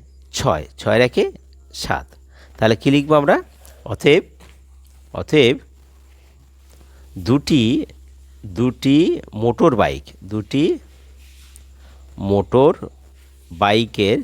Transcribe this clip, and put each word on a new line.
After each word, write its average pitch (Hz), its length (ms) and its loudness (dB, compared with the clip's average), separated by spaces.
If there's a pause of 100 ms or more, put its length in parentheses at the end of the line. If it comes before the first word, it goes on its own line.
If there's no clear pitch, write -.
(340)
ছয়, 85 320 -4 (120)
ছয় 107 180 -2
আর 117 60 4
একে 190 300 0 (420)
সাত। - 340 -8 (500)
তাহলে 110 180 2
কী 139 160 -2
লিখবো 147 240 2
আমরা? 175 280 2 (420)
অতএব, 147 380 2 (880)
অতএব 135 440 2 (1600)
দুটি, 131 680 0 (600)
দুটি 135 760 0 (120)
মোটর 117 420 0
বাইক, 73 280 -2 (200)
দুটি 135 560 -4 (1400)
মোটর 101 580 2 (760)
বাইকের 104 720 0